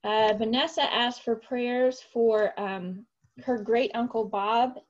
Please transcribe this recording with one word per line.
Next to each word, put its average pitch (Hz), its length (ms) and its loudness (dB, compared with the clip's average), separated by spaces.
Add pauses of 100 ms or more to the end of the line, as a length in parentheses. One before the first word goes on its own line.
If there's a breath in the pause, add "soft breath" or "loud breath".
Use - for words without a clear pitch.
Uh, 214 340 2
Vanessa 262 460 0 (100)
asked 240 300 -2
for 226 140 -2
prayers 247 640 0 (120)
for, 220 460 2
um, 190 460 -6 (380)
her 247 140 -2
great 226 380 0
uncle 233 300 -2
Bob 220 540 0 (100)